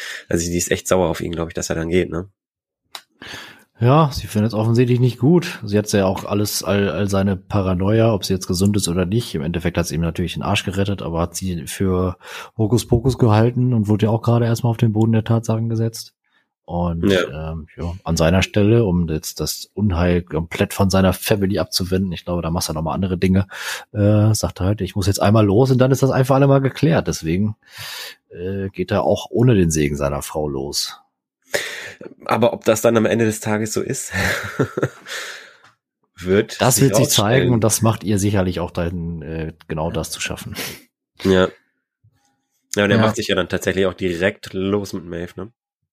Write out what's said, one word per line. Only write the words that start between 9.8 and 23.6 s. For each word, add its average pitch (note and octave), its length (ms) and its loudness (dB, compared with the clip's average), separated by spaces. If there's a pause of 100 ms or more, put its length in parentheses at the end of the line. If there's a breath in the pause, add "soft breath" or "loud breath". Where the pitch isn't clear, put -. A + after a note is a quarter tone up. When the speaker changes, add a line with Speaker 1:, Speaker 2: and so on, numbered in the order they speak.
Speaker 2:
sie - 100 -6
ihm E2 60 -2
natürlich E2 320 -2
den D#2 80 -8
Arsch G2+ 220 -2
gerettet, G2 400 -4
aber E2 180 -2
hat E2+ 140 -2
sie F2 320 -6
für F#2 500 -2 (400 loud breath)
Hokuspokus A#2 600 0
gehalten B2 560 4
und G#2 120 2
wurde G#2+ 200 2
ja G#2 40 0
auch A2+ 120 0
gerade A#2 220 2
erstmal A#2 260 0
auf A2 60 -4
den A2+ 160 2
Boden A2+ 180 2
der A2 140 2
Tatsachen A2+ 440 0
gesetzt. A2+ 460 -4 (520)
Und, F2 420 0
Speaker 1:
Ja. F#2 120 4 (100)
Speaker 2:
ähm, D#2+ 360 -8 (100)
ja, F2 160 -6 (100)
an E2 140 -2
seiner E2 240 4
Stelle, G#2+ 420 2
um F2 240 0
jetzt D#2 320 -6
das - 340 -8
Unheil F2+ 480 2
komplett E2+ 520 -4
von G2 160 2
seiner F#2+ 240 4
Family G2+ 460 0
abzuwenden, F#2 520 -2
ich - 140 -10
glaube, F2 160 -2
da E2 100 -4
machst - 160 -2
du D#2+ 60 -6
nochmal D#2+ 200 -4
andere F#2 240 -2
Dinge, F#2+ 300 2 (460 loud breath)